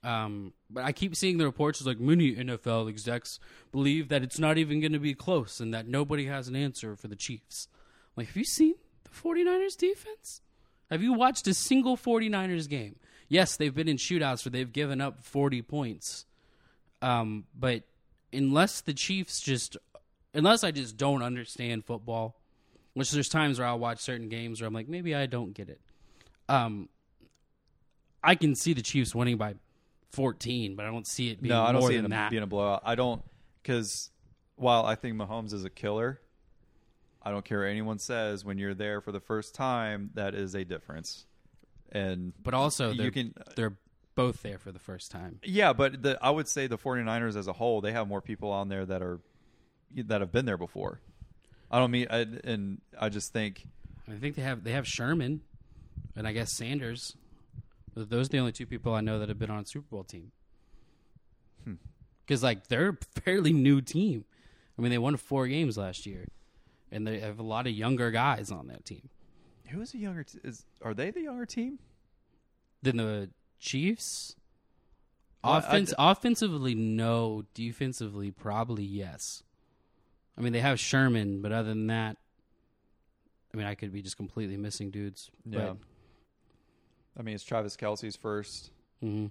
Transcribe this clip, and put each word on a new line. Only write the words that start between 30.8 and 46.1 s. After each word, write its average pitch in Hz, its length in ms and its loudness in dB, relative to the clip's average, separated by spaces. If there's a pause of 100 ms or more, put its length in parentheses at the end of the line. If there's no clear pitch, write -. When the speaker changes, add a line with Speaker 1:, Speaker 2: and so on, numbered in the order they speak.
Speaker 1:
I 110 40 -4
don't 113 160 -8
see 123 240 -2
it 101 120 -8
being 117 80 0
Speaker 2:
No, 117 120 6
I 117 100 6
don't 127 80 6
Speaker 1:
more 127 100 8
Speaker 2:
see 120 60 4
it 113 60 2
Speaker 1:
than 104 100 0
that. 107 180 0
Speaker 2:
being 113 120 0
a 104 40 -2
blowout. 101 380 2
I 117 100 2
don't, 120 280 0 (400)
'cause 117 480 -4 (460)
while 120 300 6
I 110 80 2
think 113 220 -6
Mahomes 107 360 -6
is 98 120 -6
a 92 60 -8
killer, 117 500 -2 (1000)
I 101 80 -4
don't 101 140 -4
care 104 160 -2
what 98 80 0
anyone 107 300 -4
says, 107 460 -4
when 98 140 -4
you're 98 160 -2
there 104 260 -4
for 104 120 -10
the 98 80 -6
first 107 340 -4
time, 110 600 -2
that 101 200 -2
is 98 200 -4
a 98 100 -2
difference. 82 640 -10 (640)
And 92 420 -4 (100)
Speaker 1:
But 127 120 -4
also, 135 360 2
Speaker 2:
you 107 120 -2
Speaker 1:
they're, 123 80 2
Speaker 2:
can 120 240 -4 (220)
Speaker 1:
they're 110 200 -2 (380)
both 123 280 0
there 101 160 -8
for 95 140 -16
the 90 60 -16
first - 320 -14
time. 90 320 -12
Speaker 2:
Yeah, 185 300 6
but 131 300 4
the, 135 200 2